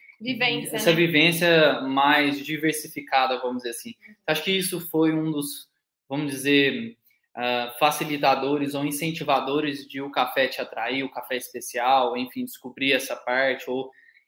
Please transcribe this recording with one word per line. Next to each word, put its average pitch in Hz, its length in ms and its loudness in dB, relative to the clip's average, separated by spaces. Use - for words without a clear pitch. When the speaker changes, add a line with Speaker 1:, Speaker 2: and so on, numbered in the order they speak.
Speaker 1:
Vivência, 240 540 -2
Speaker 2:
essa 214 140 4
Speaker 1:
né? 165 60 4
Speaker 2:
vivência 165 840 6
mais 143 640 2
diversificada, 143 960 -2
vamos 127 220 -4
dizer 120 80 -6
assim. 117 240 -12
Acho 156 180 0
que 190 60 0
isso 185 280 -2
foi 156 240 2
um 156 160 -2
dos, 143 360 -6
vamos 143 240 -4
dizer, 131 680 0
ah, 120 460 -4
facilitadores 143 920 0
ou 143 100 -2
incentivadores 143 1040 -2
de 135 140 -8
o 143 80 -8
café 131 360 0
te 127 140 -8
atrair, 123 420 -6
o 131 80 -8
café 127 280 -8
especial, 123 800 0
enfim, 127 260 -6
descobrir 131 480 -4
essa 131 240 0
parte 127 540 -2
ou 127 200 -4